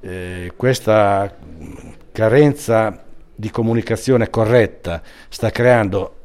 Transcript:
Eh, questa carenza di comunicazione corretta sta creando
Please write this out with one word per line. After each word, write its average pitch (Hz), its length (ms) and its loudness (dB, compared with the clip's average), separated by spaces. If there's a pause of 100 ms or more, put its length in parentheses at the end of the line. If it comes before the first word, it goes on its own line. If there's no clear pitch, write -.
Eh, 90 560 -12
questa 104 800 2 (720)
carenza 110 920 2 (300)
di 107 160 -10
comunicazione 117 800 0
corretta 107 720 0 (260)
sta - 220 -4
creando 110 640 0 (100)